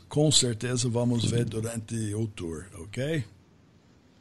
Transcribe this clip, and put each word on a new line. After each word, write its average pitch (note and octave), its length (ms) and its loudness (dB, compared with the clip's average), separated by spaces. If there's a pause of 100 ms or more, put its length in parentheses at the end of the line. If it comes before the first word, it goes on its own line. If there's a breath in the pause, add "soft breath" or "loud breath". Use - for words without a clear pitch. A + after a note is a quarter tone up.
(100)
com D3+ 200 4
certeza, B2 600 2
vamos A#2+ 340 2
ver A#2 220 2
durante A2 680 -4
o A2+ 120 -2
tour, E2+ 400 -8 (140)
ok? C3 440 -4 (960)